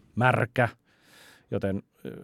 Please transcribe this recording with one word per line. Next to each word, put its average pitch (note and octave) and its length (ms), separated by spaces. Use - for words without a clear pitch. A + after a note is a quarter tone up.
märkä, A#2 540
joten, G2 320
ö, - 180